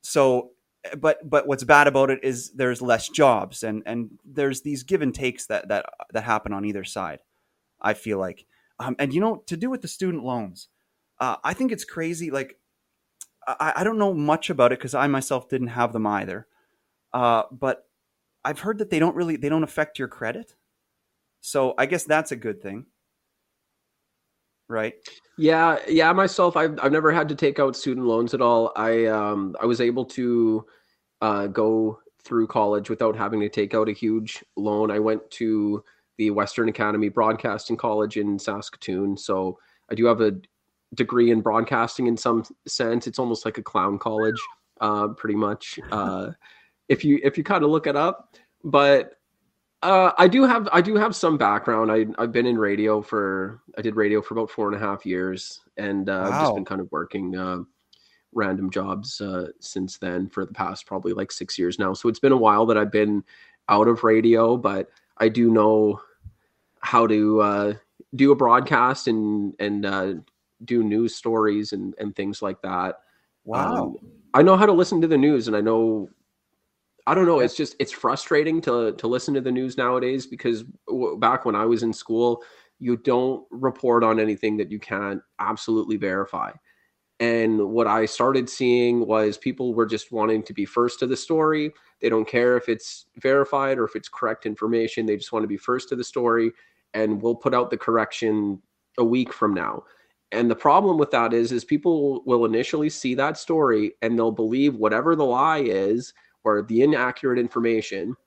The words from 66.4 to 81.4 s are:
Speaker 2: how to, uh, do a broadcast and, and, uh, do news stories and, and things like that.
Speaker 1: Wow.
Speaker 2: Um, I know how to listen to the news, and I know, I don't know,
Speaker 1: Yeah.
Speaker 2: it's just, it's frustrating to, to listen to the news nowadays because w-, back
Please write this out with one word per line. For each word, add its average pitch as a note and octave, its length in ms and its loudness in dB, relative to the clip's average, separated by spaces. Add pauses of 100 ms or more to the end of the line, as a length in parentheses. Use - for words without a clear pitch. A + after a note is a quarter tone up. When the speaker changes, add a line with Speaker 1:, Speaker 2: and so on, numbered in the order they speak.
Speaker 2:
how A#2 260 2
to, G#2+ 360 2
uh, G#2 320 0 (420)
do C3+ 160 6
a C#3+ 40 8
broadcast B2+ 720 4
and, G#2 520 0
and, G2+ 260 -2
uh, G2 280 -2 (500)
do A#2 200 2
news A2 320 0
stories G#2+ 580 0
and, G2 260 -8
and G#2 160 -8
things G2+ 260 -6
like F#2+ 220 -8
that. F#2 380 -4 (420)
Speaker 1:
Wow. C#3 340 -4
Speaker 2:
Um, D#2 200 -6 (360)
I C3+ 80 8
know F#3 160 8
how G#3 80 6
to G#3 80 6
listen F3 280 2
to E3 60 2
the D#3+ 100 4
news, C3+ 300 4
and G#2+ 80 -2
I G#2 60 2
know, A2+ 480 2 (1000)
I C#3 60 2
don't F3+ 140 4
know, E3 120 6
Speaker 1:
Yeah. - 60 4
Speaker 2:
it's E3 100 -2
just, - 220 -6
it's - 140 -2
frustrating D3+ 720 0
to, A#2+ 320 0
to - 140 -6
listen B2+ 280 -2
to C3+ 60 0
the B2+ 100 -2
news B2+ 260 -4
nowadays B2+ 480 -2
because A#2 380 -4 (240)
w-, B2 300 -2
back A#2 280 0